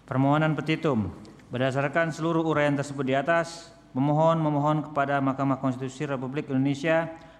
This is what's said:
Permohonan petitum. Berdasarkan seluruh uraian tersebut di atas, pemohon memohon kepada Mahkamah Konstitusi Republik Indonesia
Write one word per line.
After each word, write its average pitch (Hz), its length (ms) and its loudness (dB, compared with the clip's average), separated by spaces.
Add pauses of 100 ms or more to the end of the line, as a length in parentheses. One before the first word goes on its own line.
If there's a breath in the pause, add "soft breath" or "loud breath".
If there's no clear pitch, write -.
Permohonan 143 480 2
petitum. 143 560 0 (400)
Berdasarkan 139 640 0
seluruh 160 320 0
uraian 147 320 2
tersebut 139 320 -6
di 131 80 2
atas, 165 560 -2 (160)
pemohon 156 480 2
memohon 151 480 2
kepada 139 320 0
Mahkamah 135 400 0
Konstitusi 131 480 -4
Republik 139 480 -4
Indonesia 151 560 2 (300 loud breath)